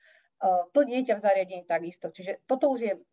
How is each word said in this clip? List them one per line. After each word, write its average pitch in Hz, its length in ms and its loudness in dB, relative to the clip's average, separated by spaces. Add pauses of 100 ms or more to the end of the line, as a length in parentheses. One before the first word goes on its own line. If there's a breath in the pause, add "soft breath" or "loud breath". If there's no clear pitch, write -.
(680 soft breath)
to 285 160 4
dieťa 247 320 -2
v 208 80 -12
zariadení 185 400 0
takisto. 170 480 -6
Čiže 185 320 -12
toto 262 240 0
už 247 160 -2
je 202 80 0 (200)